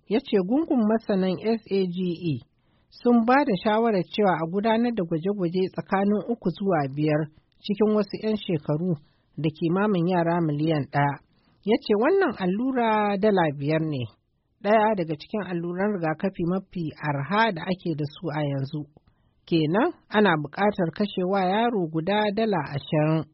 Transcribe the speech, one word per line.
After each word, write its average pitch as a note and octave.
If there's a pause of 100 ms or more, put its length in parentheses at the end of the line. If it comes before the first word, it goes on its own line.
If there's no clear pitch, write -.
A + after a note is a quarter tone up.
ya G#3
ce -
gungun C4
masanan G3+
S A3
A F#3+
G F3 (360)
E A2+ (480)
sun A#3+
ba C4
da A3
shawarar A3
cewa G3
a D#3+
gudanar A3
da G#3
gwaje-gwaje F3+
tsakanin G3+
uku A#3
zuwa E3
biyar D3+ (320)
cikin G#3+
wasu G#3
'yan A3
shekaru E3 (400)
da D3+
kimamin F3
yara E3+
miliyan D3+
ɗaya. C#3+ (400)
Ya G#3
ce -
wannan D#4
allura G#3+
dala G3+ (100)
biyar D3
ne, D3 (640)
ɗaya G#3+
daga E3
cikin F#3+
alluran F3+
rigakafi E3+
mafi F3+
arha D3+
da D#3+
ake F3+
da D3
su -
a D3+
yanzu. C#3+ (560)
Kenan F3 (160)
ana G#3
buƙatar F#3+
kashewa G3
yaro G#3
guda G3
dala G#3+
ashirin D3+